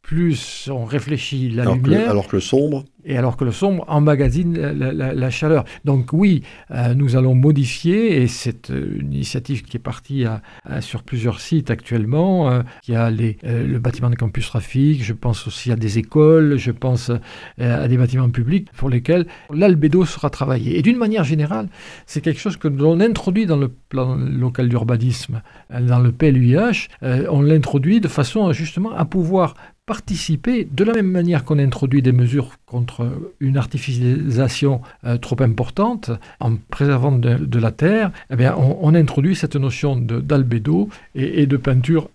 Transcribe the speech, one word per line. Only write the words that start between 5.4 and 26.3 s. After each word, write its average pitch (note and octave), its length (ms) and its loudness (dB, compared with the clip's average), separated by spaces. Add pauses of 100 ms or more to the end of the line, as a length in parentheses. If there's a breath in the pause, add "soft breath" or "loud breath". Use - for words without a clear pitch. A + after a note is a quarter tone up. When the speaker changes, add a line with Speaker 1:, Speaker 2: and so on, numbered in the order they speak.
Speaker 1:
Donc C#3 300 0
oui, F3+ 280 4 (280 loud breath)
euh, A#2+ 240 -2
nous C3 200 2
allons C3 200 4
modifier, D3+ 880 2
et B2 40 2
c'est, - 440 -6
euh, C2 300 -6
une C#2+ 120 -6
initiative B2 520 -6
qui - 120 -14
est A#2 40 -8
partie C3 440 -6
à, A2 160 -4 (240 loud breath)
à, - 160 -8
sur - 220 -10
plusieurs A2+ 380 -4
sites D#3 300 -2
actuellement. C3+ 800 0
Euh, B2 120 2 (240 loud breath)
il A#2+ 80 -2
y - 20 0
a A#2 140 2
les, A2+ 340 -2
euh, A#2 220 -2
le C3+ 120 -2
bâtiment A#2+ 300 -2
de A#2+ 80 0
campus G#2+ 300 -2
trafic, C3 580 0
je A2 80 -4
pense A#2 340 -4
aussi - 260 -6
à A2+ 40 2
des A2+ 220 -2
écoles, D3+ 580 4
je B2 140 -2
pense, B2 400 -2
euh, A#2+ 720 -4
à - 20 0
des B2 120 2
bâtiments B2+ 320 2
publics B2+ 480 -2
pour C#3 100 0
lesquels D#3 380 2 (260 loud breath)
l'albédo E3 540 4
sera - 240 -4
travaillé. B2+ 480 -2
Et - 40 0
d'une A#3+ 140 4
manière A3 280 0
générale, D#3+ 440 -2 (380 loud breath)
c'est - 160 -8
quelque D#3+ 180 -2
chose F#3 160 -6
que - 120 -4
l'on D3 320 2
introduit G#3+ 440 0
dans D#3+ 140 2
le C#3 100 0
plan C3 480 -4
local B2+ 540 -2
d'urbanisme, A#2 720 -2 (280 loud breath)
euh, B2 100 -8
dans B2 180 2
le B2 140 4
P D3+ 160 2
L C3 100 4